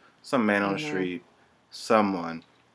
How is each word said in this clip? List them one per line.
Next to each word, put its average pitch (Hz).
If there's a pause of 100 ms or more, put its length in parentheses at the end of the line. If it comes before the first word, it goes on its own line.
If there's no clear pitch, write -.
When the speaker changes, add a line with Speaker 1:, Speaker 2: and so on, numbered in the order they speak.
(220)
Speaker 1:
some 120
man 101
on 98
the 98
Speaker 2:
Mm-hmm. 101
Speaker 1:
street, 92 (460)
someone. 92 (320)